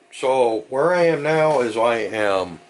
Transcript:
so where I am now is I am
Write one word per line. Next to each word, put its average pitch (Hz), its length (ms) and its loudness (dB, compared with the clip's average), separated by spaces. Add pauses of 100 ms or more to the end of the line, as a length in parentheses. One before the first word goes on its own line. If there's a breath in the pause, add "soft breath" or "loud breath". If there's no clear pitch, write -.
(120)
so 123 560 0
where 147 240 0
I 175 120 2
am 156 180 0
now 156 380 2
is 113 160 -2
I 117 220 0
am 98 600 -2 (120)